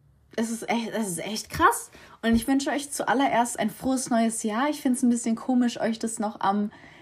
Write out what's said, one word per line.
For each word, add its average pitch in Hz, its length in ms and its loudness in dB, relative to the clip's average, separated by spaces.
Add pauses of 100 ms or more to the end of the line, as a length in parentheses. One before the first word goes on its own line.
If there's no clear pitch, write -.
(360)
Es 226 140 -2
ist - 180 -6
echt, 226 220 -2
es 214 180 -2
ist 165 160 -6
echt 214 240 -8
krass. - 420 2 (300)
Und 226 140 2
ich 226 120 2
wünsche 277 220 2
euch 285 220 -4
zuallererst 240 680 2
ein 208 120 0
frohes 262 400 -2
neues 226 320 2
Jahr. 220 260 0
Ich 294 140 -4
find's 247 200 2
ein 247 60 4
bisschen 233 280 2
komisch, 247 440 0
euch 220 180 -2
das 226 200 -6
noch 220 220 -4
am 208 300 0 (320)